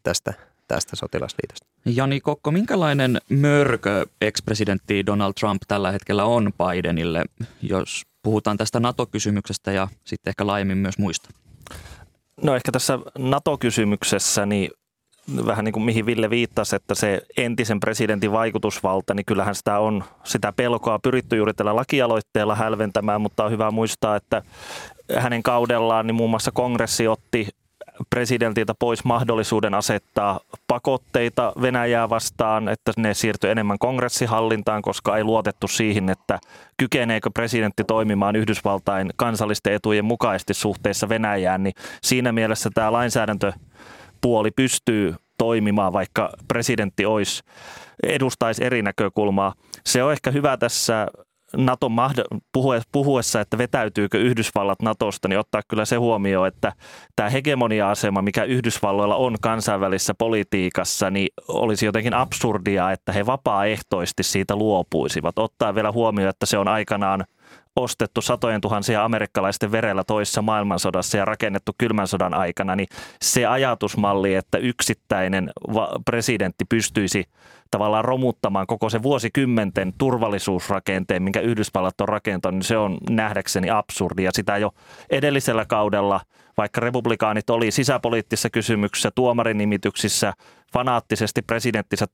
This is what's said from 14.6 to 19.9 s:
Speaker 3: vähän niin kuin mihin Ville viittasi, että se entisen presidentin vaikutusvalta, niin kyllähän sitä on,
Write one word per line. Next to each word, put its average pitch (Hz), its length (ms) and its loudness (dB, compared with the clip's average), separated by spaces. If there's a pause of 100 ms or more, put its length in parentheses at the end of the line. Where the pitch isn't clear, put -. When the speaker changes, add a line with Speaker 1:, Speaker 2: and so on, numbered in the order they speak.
Speaker 3:
vähän 107 180 0
niin 110 80 -2
kuin 110 100 -2
mihin 113 240 0
Ville 110 240 0
viittasi, 113 460 0
että - 180 -6
se 101 280 0 (140)
entisen 113 440 0
presidentin 104 520 0
vaikutusvalta, 104 800 0
niin 98 120 -4
kyllähän 101 280 0
sitä 104 240 0
on, 107 260 0 (200)